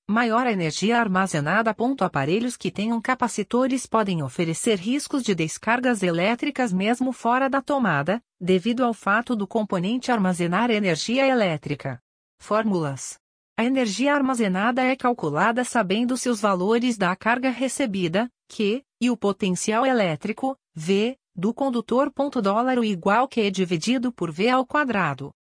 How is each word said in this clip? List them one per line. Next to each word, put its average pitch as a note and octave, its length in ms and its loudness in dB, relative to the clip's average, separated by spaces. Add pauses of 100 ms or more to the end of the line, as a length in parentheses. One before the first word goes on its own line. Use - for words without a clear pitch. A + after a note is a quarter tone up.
maior A#3 360 2
a A#3+ 60 0
energia F#3+ 480 0
armazenada. F#3+ 720 0
Ponto. B3+ 300 -2
Aparelhos F3+ 540 0
que F#3 120 -6
tenham A3+ 300 -2
capacitores B3 840 0
podem G3 380 0
oferecer E3 540 -2
riscos B3 460 -2
de G3+ 100 0
descargas A3 680 0
elétricas G#3 680 0
mesmo A#3+ 400 0
fora B3+ 360 0
da C#4 120 0
tomada, G3 580 0 (220)
devido F#3+ 420 2
ao A#3 100 2
fato A3 440 0
do G3+ 100 -2
componente G#3+ 640 -2
armazenar F#3 580 2
energia G#3+ 560 0
elétrica. D#3 720 -2 (440)
Fórmulas. F#3 760 -2 (380)
A A3+ 80 0
energia B3+ 520 0
armazenada A#3+ 640 0
é B3+ 140 2
calculada A3+ 680 0
sabendo-se A#3+ 640 0
os A#3 140 0
valores A3 560 2
da F#3 180 0
carga B3 360 0
recebida, A3 760 -2 (220)
Q, A3+ 340 -2 (160)
e B3 120 2
o A3+ 40 0
potencial G3+ 680 0
elétrico, A3 720 0 (180)
V, G3 400 0 (200)
do G3 180 0
condutor. C4 580 0
Ponto. C#4 300 -2
Dólar A#3+ 420 2
igual G#3 460 2
Q G#3 220 0
dividido F#3+ 600 -2
por E3 200 -6
V F#3 180 0
ao B3+ 160 2
quadrado. F3+ 640 -2 (180)